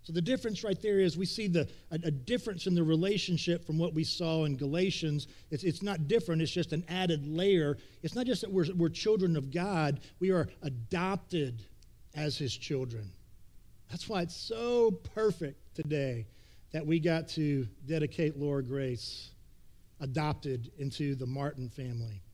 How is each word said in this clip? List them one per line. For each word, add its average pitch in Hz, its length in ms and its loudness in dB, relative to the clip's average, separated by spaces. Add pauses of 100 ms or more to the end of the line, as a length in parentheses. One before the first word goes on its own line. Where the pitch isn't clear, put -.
So 165 100 -10
the 170 100 0
difference 220 400 0
right 226 180 0
there 202 200 4
is 170 180 4
we 190 80 0
see 208 220 -2
the, 170 200 4 (220)
a, 156 60 -4
a 165 160 0
difference 190 560 -2
in 180 80 4
the 170 80 6
relationship 170 840 2
from 156 100 -2
what 165 160 2
we 156 120 2
saw 160 400 0
in 143 120 0
Galatians. 151 720 0 (240)
It's, 160 140 -4
it's 180 180 0
not 185 240 -2
different, 165 360 2
it's 151 100 0
just 175 200 -2
an 165 160 -2
added 170 380 0
layer. 160 500 4 (280)
It's 160 100 -4
not 247 100 -2
just 247 180 0
that 202 100 -6
we're, 185 240 4
we're 170 120 6
children 180 480 2
of 139 140 -2
God, 160 480 2 (220)
we 190 100 2
are 180 180 4 (140)
adopted 143 960 -2 (540)
as 147 240 -2
his 135 180 -2
children. 117 540 -6 (800)
That's - 180 -8
why 202 140 -2
it's 175 140 -6
so 233 560 2
perfect - 840 -2
today 139 520 -2 (440)
that 156 160 -4
we 165 140 4
got 165 300 2
to 143 360 2 (200)
dedicate 151 520 0
Laura 143 240 0
Grace, 127 680 -6 (680)
adopted 143 800 -2
into 139 380 -2
the 127 100 -6
Martin 139 420 -4
family. 117 540 -8 (120)